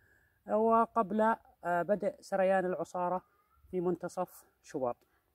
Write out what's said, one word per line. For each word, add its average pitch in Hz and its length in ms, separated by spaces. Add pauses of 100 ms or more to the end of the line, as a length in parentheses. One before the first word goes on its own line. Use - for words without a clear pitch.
(460)
وقبل، 214 760 (440)
آه، 175 180
بدء 196 380
سريان 190 440
العصارة 180 580 (480)
في 185 100
منتصف 175 640 (180)
شباط. 127 340 (380)